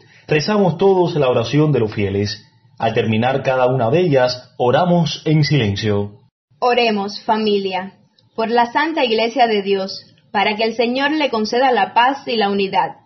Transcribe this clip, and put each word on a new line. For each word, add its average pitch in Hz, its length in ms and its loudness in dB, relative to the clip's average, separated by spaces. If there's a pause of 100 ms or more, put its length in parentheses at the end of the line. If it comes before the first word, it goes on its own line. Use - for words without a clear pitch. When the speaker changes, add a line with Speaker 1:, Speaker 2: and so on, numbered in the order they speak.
(260)
Speaker 1:
rezamos 180 500 0
todos 185 380 2
la 147 140 0
oración 127 420 2
de 135 80 2
los 107 160 -2
fieles. 101 500 -4 (340)
Al 113 160 -2
terminar 120 500 0
cada 127 220 0
una 131 240 0
de 160 100 2
ellas, 135 580 0
oramos 165 680 0
en 156 200 2
silencio. 104 720 -2 (420)
Speaker 2:
Oremos, 226 640 -2
familia, 196 720 -2 (400)
por 226 160 -4
la 240 220 0
Santa 302 320 -2
Iglesia 233 420 0
de 208 160 0
Dios, 196 420 -4 (280)
para 208 240 0
que 226 80 -2
el 226 100 -2
Señor 247 380 0
le 302 180 0
conceda 233 400 0
la 196 240 0
paz 262 320 0
y 247 100 -4
la 202 140 0
unidad 190 560 -2